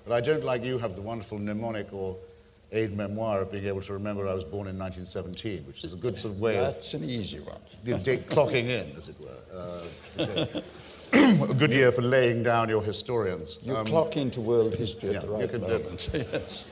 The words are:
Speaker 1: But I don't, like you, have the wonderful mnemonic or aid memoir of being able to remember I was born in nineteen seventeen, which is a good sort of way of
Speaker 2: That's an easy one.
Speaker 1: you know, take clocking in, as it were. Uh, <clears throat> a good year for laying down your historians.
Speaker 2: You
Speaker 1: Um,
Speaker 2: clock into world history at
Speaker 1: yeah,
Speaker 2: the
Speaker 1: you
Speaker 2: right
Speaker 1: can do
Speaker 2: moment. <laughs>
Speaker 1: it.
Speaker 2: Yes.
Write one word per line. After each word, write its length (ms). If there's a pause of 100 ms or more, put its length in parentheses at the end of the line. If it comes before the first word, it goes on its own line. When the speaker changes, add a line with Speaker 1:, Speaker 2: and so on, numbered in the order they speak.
Speaker 1:
But 80
I 60
don't, 240
like 200
you, 140
have 180
the 60
wonderful 360
mnemonic 540
or 240 (560)
aid 240
memoir 460
of 100
being 140
able 160
to 100
remember 340
I 80
was 100
born 220
in 100
nineteen 280
seventeen, 600
which 180
is 80
a 40
good 220
sort 160
of 60
way 160
of 100
Speaker 2:
That's 280
an 100
easy 340
one. 220 (240)
Speaker 1:
you 80
know, 100
take 260
clocking 400
in, 280
as 120
it 120
were. 360
Uh, 1040 (520)
<clears throat> 400
a 20
good 160
year 220
for 100
laying 400
down 260
your 140
historians. 800
Speaker 2:
You 140
Speaker 1:
Um, 100
Speaker 2:
clock 300
into 240
world 340
history 360
at 40
Speaker 1:
yeah, 60
Speaker 2:
the 80
Speaker 1:
you 60
Speaker 2:
right 160
Speaker 1:
can 100
do 80
Speaker 2:
moment. 400
<laughs> 60
Speaker 1:
it. 180
Speaker 2:
Yes. 400